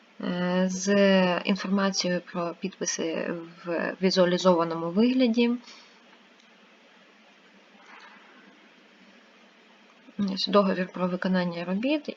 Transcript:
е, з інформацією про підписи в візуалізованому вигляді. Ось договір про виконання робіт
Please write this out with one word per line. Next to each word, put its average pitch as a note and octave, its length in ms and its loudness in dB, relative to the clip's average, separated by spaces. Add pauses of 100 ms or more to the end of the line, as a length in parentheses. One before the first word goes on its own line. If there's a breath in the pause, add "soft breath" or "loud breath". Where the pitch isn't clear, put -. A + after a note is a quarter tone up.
(220)
е, F3+ 480 0
з F#3 240 -2 (520)
інформацією F#3+ 760 0 (100)
про E3+ 280 -4
підписи - 760 -4 (320)
в E3+ 360 -4
візуалізованому F3 880 2
вигляді. A#3+ 600 2 (4000 loud breath)
Ось F#3+ 280 -2
договір F#3+ 460 2
про F3+ 140 -2
виконання F3+ 580 -2
робіт B3+ 520 -2